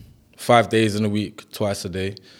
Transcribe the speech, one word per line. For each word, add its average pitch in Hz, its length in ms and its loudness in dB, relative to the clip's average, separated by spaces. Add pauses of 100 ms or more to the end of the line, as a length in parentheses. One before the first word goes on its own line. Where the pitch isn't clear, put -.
(380)
five 117 320 4
days 110 260 2
in 107 100 -2
a 104 40 0
week, 104 420 -6
twice - 340 -6
a 95 40 -8
day. 95 260 -6 (240)